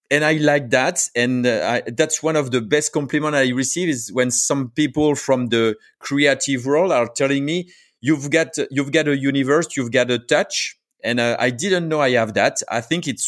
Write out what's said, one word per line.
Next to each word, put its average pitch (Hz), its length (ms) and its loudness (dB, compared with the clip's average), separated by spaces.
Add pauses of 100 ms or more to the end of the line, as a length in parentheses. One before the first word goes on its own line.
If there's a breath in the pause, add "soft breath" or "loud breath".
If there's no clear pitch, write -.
(120)
and 147 120 2
I 156 100 2
like 147 360 2
that. 135 460 0
And, 123 280 2
uh, 117 420 0
I, 123 40 -6
that's 156 320 -2
one 156 140 0
of 131 160 -2
the 123 80 2
best 147 320 0
compliment 151 420 -2
I 135 160 2
receive 135 380 -2
is 120 240 -4
when 127 180 0
some 135 400 -2
people 151 460 0
from 123 320 0
the 113 280 2 (220 soft breath)
creative 139 680 0
world 160 260 2
are 120 160 2
telling 139 360 -2
me, 175 240 -4 (320 soft breath)
"You've 143 300 0
got, 160 280 0 (120)
you've 135 220 -2
got 151 160 2
a 143 80 2
universe, 139 600 0
you've 120 140 -4
got 123 200 2
a 123 100 2
touch." - 560 -2 (260)
And, 120 160 -2
uh, 117 200 0
I 127 120 2
didn't 170 380 -2
know 156 120 0
I 131 100 2
have 113 240 2
that. 104 340 2
I 117 120 -2
think 170 280 -4
it 110 200 -4